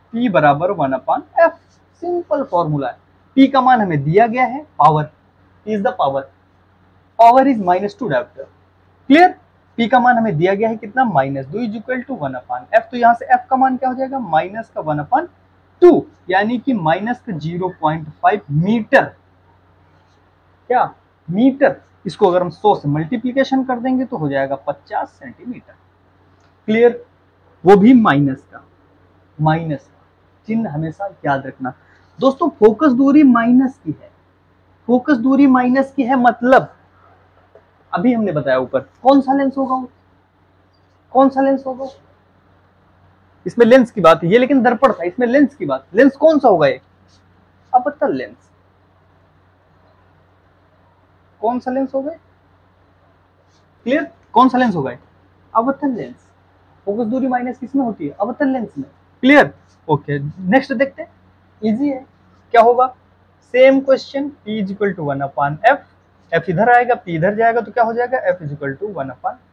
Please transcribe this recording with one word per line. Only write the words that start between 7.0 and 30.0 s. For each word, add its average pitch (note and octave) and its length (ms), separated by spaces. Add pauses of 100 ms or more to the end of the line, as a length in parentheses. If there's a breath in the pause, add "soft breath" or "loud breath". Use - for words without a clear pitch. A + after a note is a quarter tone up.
power A#3+ 240
is C4+ 160
minus F#3 340
two A3+ 160
diopter। - 360 (640)
Clear? F4+ 260 (420)
P A#3 140
का B3+ 80
मान A#3+ 180
हमें A3 200
दिया F3+ 160
गया A3 160
है A3+ 80
कितना, A3+ 260
माइनस C#3 420
दो D#3 140
is A3+ 160
equal B3 260
to B3+ 160
one C3+ 180
upon B2 300 (100)
F, A3+ 160
तो B3 60
यहाँ A#3 160
से A#3 120 (100)
F B3 140
का C4+ 60
मान C4 220
क्या B3+ 120
हो B3 60
जाएगा, C4 240
Minus F#3 500
का G#3 120
वन D3+ 180
upon C4+ 280 (540)
टू, F4 240 (240)
यानी G#3+ 280
कि B3+ 160
माइनस G3 460
का G3 180
ज़ीरो F3 320 (120)
पॉइंट D#3 280
फ़ाइव G3+ 320 (100)
मीटर। F#3+ 520 (1700)
क्या, A#3+ 140 (440)
मीटर? A#3+ 480 (300)
इसको G3 220
अगर F3+ 140
हम F3+ 80
सौ G#3 260
से D#3 140
मल्टीप्लिकेशन B3 720
कर B3 160
देंगे B3+ 260
तो - 120
हो D3+ 120
जाएगा C#3 260 (120)
पचास - 420
सेंटीमीटर। E3 640 (960)
क्लियर? A#3 380 (580)
वो F#3 140
भी G#3+ 160
माइनस C#3+ 480 (100)
का, - 120 (720)
माइनस D#3 420
का। - 80 (600)